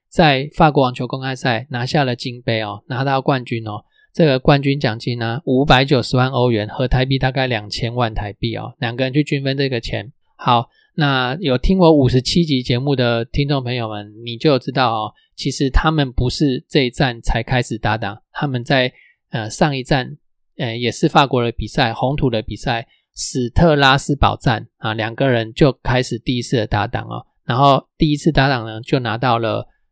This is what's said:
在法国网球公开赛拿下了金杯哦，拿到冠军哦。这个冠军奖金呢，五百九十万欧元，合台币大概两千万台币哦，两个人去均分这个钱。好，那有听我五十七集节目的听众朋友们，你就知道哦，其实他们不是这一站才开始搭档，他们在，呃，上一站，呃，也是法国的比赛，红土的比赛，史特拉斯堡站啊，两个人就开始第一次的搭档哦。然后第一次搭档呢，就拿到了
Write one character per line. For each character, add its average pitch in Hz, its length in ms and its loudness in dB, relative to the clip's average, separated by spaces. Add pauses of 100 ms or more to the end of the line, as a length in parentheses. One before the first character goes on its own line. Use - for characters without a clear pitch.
(100)
在 147 420 4
法 160 180 6
国 143 120 2
网 127 100 0
球 127 140 -6
公 131 160 -8
开 131 120 -4
赛 123 360 -2
拿 123 160 -4
下 143 180 2
了 123 100 0
金 123 280 -10
杯 113 180 -2
哦， 104 280 -8
拿 127 140 -4
到 135 200 0
冠 131 200 0
军 117 240 -6
哦。 107 180 -10 (280)
这 170 140 4
个 131 120 2
冠 143 220 4
军 139 180 0
奖 117 200 -2
金 120 200 -4
呢， 117 280 -4
五 131 180 2
百 135 180 6
九 139 200 2
十 - 160 -2
万 127 100 2
欧 127 220 2
元， 107 180 0
合 127 180 -4
台 131 200 2
币 135 120 0
大 131 120 0
概 131 160 -2
两 107 240 -4
千 117 240 -6
万 117 180 0
台 107 220 -6
币 113 220 -4
哦， 110 220 -10
两 117 160 -4
个 127 100 -2
人 131 60 -2
去 147 140 2
均 143 180 -2
分 135 140 -2
这 139 140 0
个 120 100 -2
钱。 113 320 -8 (240)
好， 120 320 2 (260)
那 135 460 0
有 135 160 2
听 190 220 2
我 170 120 6
五 147 160 6
十 123 140 2
七 170 240 0
集 135 180 0
节 127 160 0
目 139 160 -2
的 117 300 0
听 143 240 -2
众 139 160 -2
朋 120 100 -4
友 117 140 -4
们， 104 240 -10 (100)
你 120 140 -8
就 139 220 2
知 135 120 -6
道 127 220 2
哦， 107 200 -4 (220)
其 - 160 -6
实 135 200 -2
他 - 200 2
们 143 220 0
不 123 160 0
是 131 400 0
这 151 120 2
一 123 100 0
站 120 320 -2
才 - 200 0
开 127 200 0
始 113 160 -6
搭 110 180 -2
档， 107 240 -8 (100)
他 - 160 -4
们 127 160 -4
在， 127 300 0 (380)
呃， 110 180 -6
上 147 260 0
一 131 80 -4
站， 135 360 -2 (380)
呃， 117 200 -4
也 120 160 0
是 - 160 0
法 147 180 4
国 123 160 0
的 117 80 0
比 - 160 -8
赛， 117 260 -2
红 131 220 -2
土 143 160 0
的 113 100 -2
比 113 140 -10
赛， 117 320 -6 (300)
史 123 340 -4
特 165 240 4
拉 139 240 4
斯 - 160 -2
堡 104 220 0
站 113 400 -2
啊， 110 180 -6
两 110 180 -4
个 135 160 0
人 113 240 0
就 139 200 4 (100)
开 127 180 0
始 123 200 -4
第 127 160 -4
一 120 60 -4
次 131 140 -2
的 110 120 0
搭 101 180 0
档 110 220 -6
哦。 117 180 -12 (180)
然 120 140 -2
后 139 300 4 (100)
第 156 140 2
一 147 40 0
次 156 140 2
搭 139 180 2
档 123 160 -2
呢， 110 160 -10
就 135 200 -2
拿 113 180 -4
到 120 220 2
了 110 260 -2 (260)